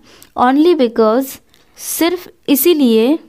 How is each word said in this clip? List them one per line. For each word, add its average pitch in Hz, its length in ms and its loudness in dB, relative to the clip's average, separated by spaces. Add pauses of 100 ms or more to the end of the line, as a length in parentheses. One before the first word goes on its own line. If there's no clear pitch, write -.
(380)
only 294 380 2
because, 233 640 -2 (380)
सिर्फ 349 500 -6 (220)
इसीलिए 269 800 2